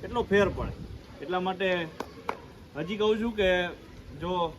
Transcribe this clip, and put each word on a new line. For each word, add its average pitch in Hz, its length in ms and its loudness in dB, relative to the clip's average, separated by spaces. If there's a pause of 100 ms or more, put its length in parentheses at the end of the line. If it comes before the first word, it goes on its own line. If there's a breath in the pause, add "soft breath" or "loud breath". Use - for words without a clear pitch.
એટલો 233 200 -2
ફેર 196 260 6
પડે. - 220 -4 (500)
એટલા 180 180 -2
માટે 185 480 0 (880)
હજી 170 220 -4
કહું 214 220 4
છું 233 120 0
કે 185 360 4 (540)
જો 175 380 0